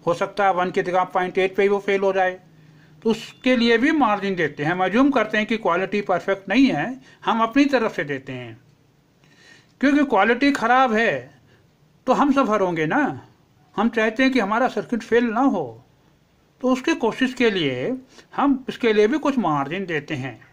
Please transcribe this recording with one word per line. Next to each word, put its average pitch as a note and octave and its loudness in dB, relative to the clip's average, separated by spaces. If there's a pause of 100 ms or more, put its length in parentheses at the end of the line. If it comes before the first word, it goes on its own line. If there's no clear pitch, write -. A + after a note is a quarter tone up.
हो E3+ 2
सकता G3 -2
है F#3+ 4
वन F3+ 0
की F#3+ -2
जगह F3+ 0
पॉइंट F3+ -4
एट F#3+ 0
पे G3+ 2
ही G3+ 4
वो G3+ 0
फेल G3 -2
हो G3 2
जाए, F#3 0 (640)
तो A3+ 0
उसके - -2
लिए A#3 4
भी C#4 2
मार्जिन G3+ 0
देते D3 -4
हैं। D#3 -2
हम F#3 -2
अज्यूम A#3 2
करते A3 0
हैं G#3+ -2
कि A3+ -2
क्वालिटी F#3+ -2
परफेक्ट F#3+ -2
नहीं B3 4
है, F#3+ -2 (260)
हम A3+ 0
अपनी B3 2
तरफ A3+ 0
से F3+ -4
देते C#3 -8
हैं, A#2+ -14 (1200)
क्योंकि C#4+ 2
क्वालिटी A#3+ 2
ख़राब B3 2
है F#3+ -2 (760)
तो B3+ 4
हम C4+ 2
सफ़र G#3+ 2
होंगे E3 0
ना। B3 0 (720)
हम A3 0
चाहते A3 0
हैं C4 2
कि B3+ 2
हमारा A3 0
सर्किट A3 -6
फेल A#3+ 2
ना A3 -2
हो, C#3 -2 (800)
तो B3+ -2
उसकी B3+ 0
कोशिश B3 -2
के A#3 2
लिए D3+ -2 (400)
हम C4 2
इसके A3+ 0
लिए G#3+ 4
भी C#4+ 0
कुछ C#4+ 0
मार्जिन D#3 -2
देते D#3 -6
हैं। B2+ -10 (140)